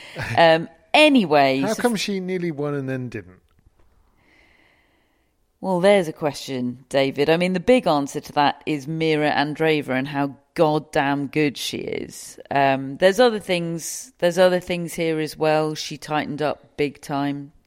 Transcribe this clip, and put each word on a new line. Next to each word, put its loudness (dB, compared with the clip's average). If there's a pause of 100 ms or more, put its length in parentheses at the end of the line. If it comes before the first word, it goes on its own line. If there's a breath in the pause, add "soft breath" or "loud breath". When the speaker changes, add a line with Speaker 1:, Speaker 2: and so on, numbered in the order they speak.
(160 loud breath)
Speaker 1:
<laughs> -6
Speaker 2:
Um, 6 (260)
anyway, 6
Speaker 1:
How -2
Speaker 2:
so -10
Speaker 1:
come 0
she -4
nearly -4
won -4
and -6
then -6
didn't? -14 (2250 soft breath)
Speaker 2:
Well, -2
there's 4
a -8
question, -6
David. 0
I 4
mean, 0
the -2
big 4
answer -2
to -18
that 0
is -4
Mira 0
Andreeva 0
and -2
how -4 (200)
goddamn 0
good 0
she -8
is. -10 (120)
Um, 0
there's 2
other 4
things. -6
There's 0
other 6
things -6
here -2
as -6
well. 0
She -12
tightened -6
up -6
big -4
time, -6 (140)